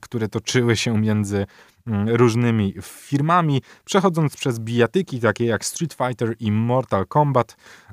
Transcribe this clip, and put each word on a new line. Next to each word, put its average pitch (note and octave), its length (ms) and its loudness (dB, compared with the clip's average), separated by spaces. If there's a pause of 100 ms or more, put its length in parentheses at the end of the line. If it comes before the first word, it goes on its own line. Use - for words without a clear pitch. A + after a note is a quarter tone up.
które A2 260 -6
toczyły A#2 480 0
się A#2 220 0
między, G#2 480 0 (420)
mm, G#2+ 220 -2
różnymi A#2 720 2
firmami, D3+ 800 0 (240)
przechodząc E3 500 0
przez A#2+ 240 -4
bijatyki A#2+ 600 0
takie A2+ 260 0
jak A2 200 -2
Street - 280 -8
Fighter A#2+ 460 -4
i G#2+ 120 -2
Mortal A2+ 560 0
Kombat, C#3 500 0 (360)